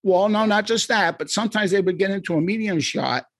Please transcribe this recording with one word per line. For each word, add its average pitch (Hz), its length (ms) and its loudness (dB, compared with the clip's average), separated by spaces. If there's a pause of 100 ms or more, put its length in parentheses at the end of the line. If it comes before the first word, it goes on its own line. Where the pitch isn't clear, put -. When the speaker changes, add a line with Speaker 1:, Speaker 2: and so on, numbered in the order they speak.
Speaker 1:
well, 190 260 4
no, 214 120 2
Speaker 2:
Yeah. 220 80 2
Speaker 1:
not 208 180 2
just 220 220 0
that, 185 320 0
but 151 100 -8
sometimes 214 400 -2
they 196 120 2
would 180 180 -2
get 196 100 0
into 190 240 -4
a 156 80 2
medium 202 380 -2
shot 131 480 -4 (120)